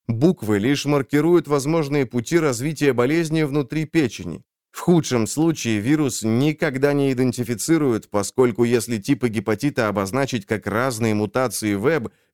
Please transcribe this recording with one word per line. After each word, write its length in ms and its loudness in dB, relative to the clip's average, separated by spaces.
Буквы 520 2
лишь 260 0
маркируют 640 2
возможные 580 0
пути 320 -2
развития 560 0
болезни 500 0
внутри 420 -2
печени. 580 -2
В 80 -14
худшем 460 2
случае 540 -2
вирус 420 0
никогда 720 0
не 180 0
идентифицируют, 960 0
поскольку 540 2
если 340 0
типы 320 0
гепатита 580 -2
обозначить 580 -2
как 220 -4
разные 480 0
мутации 580 -2
веб, 360 0